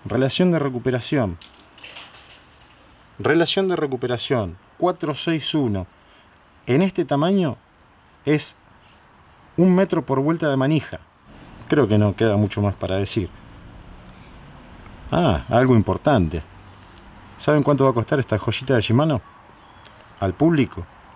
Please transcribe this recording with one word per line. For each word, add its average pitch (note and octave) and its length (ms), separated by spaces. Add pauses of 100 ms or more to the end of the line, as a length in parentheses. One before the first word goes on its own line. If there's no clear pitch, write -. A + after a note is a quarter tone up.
relación C3 460
de E3 80
recuperación. B2 800 (1800)
Relación E3+ 500
de F3 80
recuperación, B2 800 (180)
cuatro E3+ 380
seis D#3+ 400
uno. G#2+ 320 (800)
En C3+ 160
este F#3 240
tamaño D#3+ 500 (680)
es D3 300 (1000)
un F3+ 180
metro F3+ 280
por C3+ 180
vuelta D#3 300
de C#3 60
manija. C3+ 440 (680)
Creo C#3+ 220
que G#2 80
no G#2 180
queda G#2+ 220
mucho G#2 240
más G2+ 140
para F#2 220
decir. G2 340 (1800)
Ah, C#3 380
algo B2+ 260
importante. F#2 680 (960)
¿Saben D3+ 240
cuánto C#3 220
va C3+ 60
a B2 40
costar B2 240
esta A2+ 180
joyita C3 380
de A2+ 80
Shimano? C#3+ 380 (1000)
Al G2 160
público, C#3+ 500 (300)